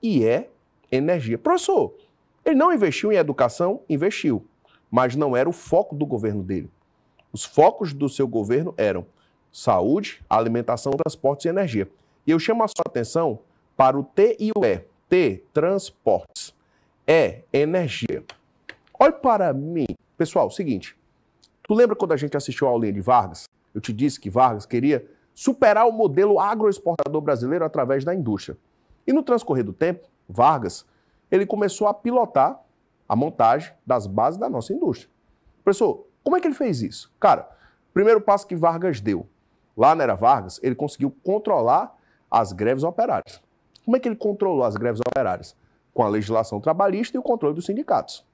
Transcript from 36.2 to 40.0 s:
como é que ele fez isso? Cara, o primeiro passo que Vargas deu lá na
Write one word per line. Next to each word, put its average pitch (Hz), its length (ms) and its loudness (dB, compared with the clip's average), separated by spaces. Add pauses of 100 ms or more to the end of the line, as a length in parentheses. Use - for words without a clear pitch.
como 302 120 2
é 359 40 2
que 349 80 0
ele 277 80 -2
fez 180 260 -2
isso? - 280 -10 (100)
Cara, - 280 4 (400)
o - 60 -20
primeiro 214 260 4
passo 202 260 0
que 185 100 -8
Vargas 165 440 0
deu 101 260 -4 (500)
lá 139 180 6
na 160 80 -2